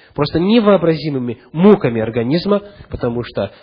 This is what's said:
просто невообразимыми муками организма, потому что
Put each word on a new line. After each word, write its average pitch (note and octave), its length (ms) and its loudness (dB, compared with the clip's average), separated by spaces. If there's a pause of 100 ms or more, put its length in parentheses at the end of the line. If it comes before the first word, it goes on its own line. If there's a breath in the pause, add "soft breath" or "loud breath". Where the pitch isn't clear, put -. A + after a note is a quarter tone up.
(140)
просто D3 260 -4
невообразимыми E3 960 0 (160 soft breath)
муками D#3 480 4
организма, C#3 640 -2 (260 loud breath)
потому A#2+ 340 -4
что G2+ 280 -8 (120)